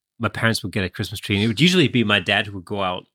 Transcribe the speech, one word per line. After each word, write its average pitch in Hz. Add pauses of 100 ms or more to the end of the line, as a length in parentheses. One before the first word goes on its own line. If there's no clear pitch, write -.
(200)
my 113
parents 113
would 101
get 104
a 90
Christmas -
tree, 104
and 101
it -
would 110
usually 175
be 120
my 104
dad 101
who 101
would 90
go 101
out 92